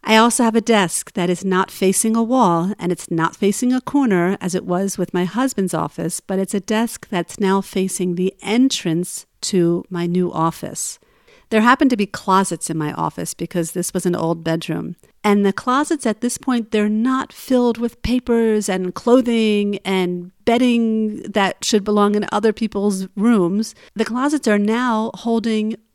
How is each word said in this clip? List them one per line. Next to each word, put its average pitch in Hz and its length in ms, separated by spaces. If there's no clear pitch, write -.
I 220 140
also 233 280
have 220 100
a 226 80
desk 208 500
that 175 160
is 180 160
not 190 260
facing 208 460
a 233 60
wall, 202 560
and 175 120
it's - 200
not 165 260
facing 247 380
a 254 80
corner 196 580
as 175 140
it 180 100
was 185 320
with 180 160
my 180 120
husband's 202 500
office, 165 460
but 190 180
it's 190 160
a 202 60
desk 220 500
that's 175 280
now 196 220
facing 190 540
the 185 260
entrance 190 880
to 170 480
my 175 160
new 180 260
office. - 680
There 220 100
happen 262 300
to 247 60
be 196 100
closets 185 640
in 165 80
my 151 160
office 160 400
because 170 380
this - 220
was 180 120
an 175 100
old 165 260
bedroom. 165 540
And 202 240
the 190 60
closets 285 520
at 214 160
this 240 180
point, 240 320
they're 208 180
not 247 440
filled 240 460
with 233 240
papers 226 680
and 185 260
clothing 220 880
and 180 480
bedding 226 800
that 196 420
should 208 200
belong 208 320
in 208 160
other 208 200
people's 202 540
rooms. 202 580
The 214 100
closets 262 440
are 208 100
now 220 560
holding 220 640